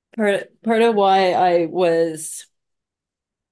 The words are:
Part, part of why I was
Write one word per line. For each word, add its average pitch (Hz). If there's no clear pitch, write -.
Part, 208
part 220
of 233
why 190
I 175
was 165